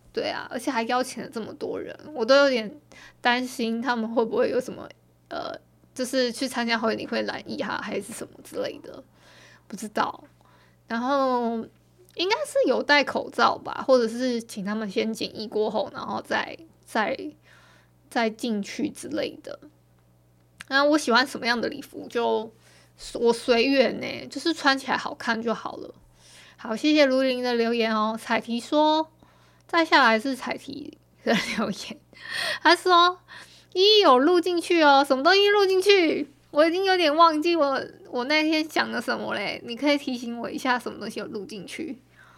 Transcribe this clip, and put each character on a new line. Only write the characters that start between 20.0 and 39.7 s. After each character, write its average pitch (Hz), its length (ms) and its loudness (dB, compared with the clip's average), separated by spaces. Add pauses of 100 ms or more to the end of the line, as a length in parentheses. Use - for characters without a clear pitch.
那 269 140 4
我 294 140 6
喜 294 140 0
欢 247 160 4
什 - 120 -10
么 - 60 -8
样 240 140 0
的 - 80 -2
礼 - 140 -8
服， - 260 -16
就 226 440 -2 (640)
我 240 180 2
随 233 300 2
缘 262 360 2
欸， - 300 -10
就 277 100 -10
是 330 140 -2
穿 277 240 2
起 269 120 -8
来 220 80 0
好 - 160 -8
看 226 280 -4
就 226 120 -2
好 - 220 -8
了。 - 180 -14 (640)
好， 220 200 -8
谢 302 180 2
谢 302 120 6
卢 262 180 2
林 254 200 0
的 247 120 0
留 233 180 0
言 226 220 0
哦。 220 240 0
彩 226 200 -2
提 233 200 -4
说， 311 520 2 (560)
再 339 160 2
下 320 200 6
来 226 140 6
是 262 180 -4
彩 - 220 -8
提 - 400 -14 (260)
的 226 120 2 (220)
留 214 120 -2
言， - 300 -12 (640)
他 320 120 6
说 359 460 4 (540)
：“依 403 240 6
依 - 20 8
有 302 180 8
录 349 220 6
进 349 200 0
去 339 220 2
哦， 285 240 8
什 285 100 2
么 254 60 0
东 339 140 6
西 403 140 6
录 403 160 6
进 370 160 4
去？ 349 500 4 (200)
我 302 140 6
已 330 60 4
经 381 140 0
有 381 100 4
点 330 180 4
忘 320 280 6
记 339 160 2
我， 277 260 0 (260)
我 247 140 -4
那 302 200 2
天 311 240 2
讲 226 220 -4
了 226 120 -4
什 233 140 -4
么 220 200 -6
嘞， 208 300 -6
你 233 100 -10